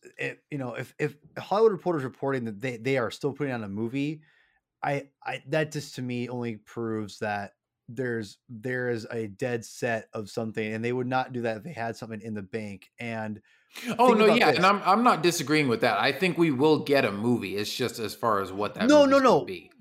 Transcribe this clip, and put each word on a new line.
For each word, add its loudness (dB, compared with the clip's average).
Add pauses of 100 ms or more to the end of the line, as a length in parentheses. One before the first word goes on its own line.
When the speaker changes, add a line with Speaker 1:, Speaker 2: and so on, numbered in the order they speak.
(180)
Speaker 1:
It, -8 (120)
you -6
know, -8
if, -10
if -2 (220)
Hollywood 4
Reporter's -2
reporting -4
that -8
they, -4
they 0
are 0
still -4
putting -4
on -6
a -8
movie, -4 (600)
I, -4 (160)
I, -8
that -2
just -10
to -10
me -4
only -6
proves -6
that -6 (360)
there's, -6 (120)
there -4
is -4
a -6
dead -6
set -4
of -10
something, -6
and -6
they -2
would -2
not -2
do -6
that -4
if -12
they -12
had -6
something -12
in -10
the -6
bank. -10 (100)
And -8 (560)
Speaker 2:
Oh, 6
Speaker 1:
think 6
Speaker 2:
no, 6
Speaker 1:
about 6
Speaker 2:
yeah, 4
Speaker 1:
this. 4
Speaker 2:
and 4
I'm, 4
I'm 4
not 4
disagreeing 2
with 0
that. 4
I 4
think 0
we 4
will 4
get 4
a 2
movie. 0
It's -4
just -4
as -6
far 0
as -4
what -4
that 0
Speaker 1:
No, 8
no, -
Speaker 2:
movie's 4
gonna 6
Speaker 1:
no. -2
Speaker 2:
be. -12